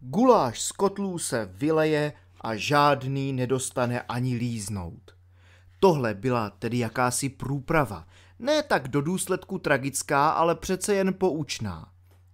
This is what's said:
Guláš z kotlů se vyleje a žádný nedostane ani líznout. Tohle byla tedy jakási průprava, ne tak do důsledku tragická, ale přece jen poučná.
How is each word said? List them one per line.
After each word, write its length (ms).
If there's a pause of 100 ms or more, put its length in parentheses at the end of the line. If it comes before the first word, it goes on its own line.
Guláš 580
z 120
kotlů 460
se 340
vyleje 600 (280)
a 160
žádný 760
nedostane 680
ani 360
líznout. 800 (640)
Tohle 340
byla 360
tedy 280
jakási 500
průprava, 800 (320)
ne 240
tak 260
do 120
důsledku 580
tragická, 720
ale 260
přece 400
jen 200
poučná. 720 (480)